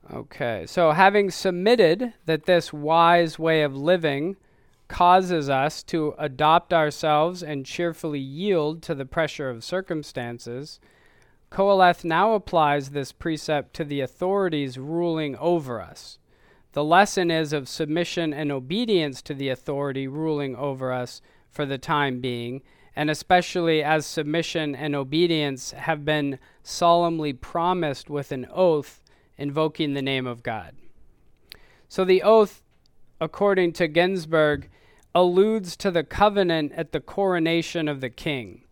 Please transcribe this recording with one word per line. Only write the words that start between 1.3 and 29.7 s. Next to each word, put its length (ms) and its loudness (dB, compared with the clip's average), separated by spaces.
submitted 840 2
that 180 -2
this 280 2
wise 640 4
way 240 2
of 120 -2
living 640 0
causes 640 4
us 320 -2
to 360 -4
adopt 540 2
ourselves 720 2
and 240 -8
cheerfully 540 -4
yield 640 -2
to 120 -6
the 120 -8
pressure 440 -4
of 140 -12
circumstances, 1120 -8
Qoheleth 540 4
now 300 2
applies 560 0
this 200 -8
precept 640 -4
to 100 -6
the 160 -4
authorities 760 -2
ruling 600 -2
over 420 -2
us. 380 -18
The 80 0
lesson 460 4
is 240 0
of 160 -6
submission 640 -2
and 180 -4
obedience 680 -2
to 100 -12
the 160 -4
authority 580 -4
ruling 480 -4
over 380 -4
us 300 -8
for 160 -6
the 140 -4
time 420 0
being, 400 -6
and 140 -2
especially 760 2
as 220 0
submission 680 -4
and 200 -6
obedience 760 -2
have 340 -6
been 340 -2
solemnly 680 0
promised 800 -4
with 200 -6
an 220 -8
oath 500 0
invoking 560 -2